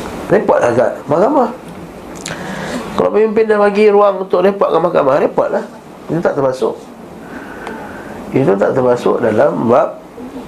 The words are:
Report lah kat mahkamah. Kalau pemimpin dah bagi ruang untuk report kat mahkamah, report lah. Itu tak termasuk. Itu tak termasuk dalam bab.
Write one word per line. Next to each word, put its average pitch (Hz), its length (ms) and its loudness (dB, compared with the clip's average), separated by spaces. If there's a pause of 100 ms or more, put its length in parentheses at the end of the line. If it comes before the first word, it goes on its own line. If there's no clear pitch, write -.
(280)
Report 196 320 2
lah 123 160 2
kat 117 160 2 (160)
mahkamah. 226 420 2 (1500)
Kalau 180 160 4
pemimpin 220 320 4
dah 214 160 2
bagi 208 260 4
ruang 202 380 4
untuk 185 180 0
report 196 300 2
kat 160 100 2
mahkamah, 156 380 2
report - 320 0
lah. 202 100 -2 (480)
Itu 156 80 -2
tak 180 160 0
termasuk. 135 400 0 (1600)
Itu 135 220 2
tak 202 180 2
termasuk 123 460 2
dalam 123 480 2
bab. 135 320 2 (460)